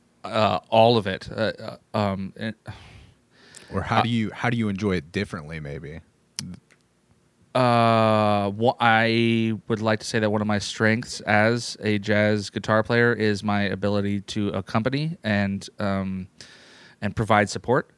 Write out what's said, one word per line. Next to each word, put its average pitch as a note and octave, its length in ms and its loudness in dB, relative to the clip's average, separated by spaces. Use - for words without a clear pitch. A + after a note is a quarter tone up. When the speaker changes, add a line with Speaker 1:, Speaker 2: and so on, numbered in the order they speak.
Speaker 1:
uh, G2+ 340 2
all A2+ 300 6
of G2+ 80 -2
it. - 240 -6
Uh, A2 220 -2
uh, - 20 -2
um, G2 400 -4
and A2 180 -8
Speaker 2:
Or F#2+ 100 -4
how A2+ 180 2
Speaker 1:
Uh, - 20 2
Speaker 2:
do A2+ 60 0
you, A2+ 240 0
how - 180 -2
do B2 60 -2
you A2 120 -2
enjoy G2 280 -2
it D#2+ 160 -8
differently, E2 480 -6
maybe? C#2+ 400 -12
Speaker 1:
Uh, A2 1000 4
wha-, A2+ 240 0
I A2+ 760 2
would A2 120 -2
like A2 200 0
to - 60 -12
say A#2+ 120 -2
that G#2+ 120 2
one G#2+ 100 0
of G#2 60 -2
my G#2+ 120 0
strengths A2 640 -2
as A2 580 2
a G#2+ 180 0
jazz G#2 520 0
guitar A2 320 0
player A#2+ 300 2
is G#2 300 0
my G#2 200 -2
ability G2+ 600 -2
to G2+ 280 -4
accompany C3 720 -4
and, G2+ 440 -2
um, F#2+ 500 -4
and G#2 160 -6
provide G#2+ 320 2
support, - 500 -2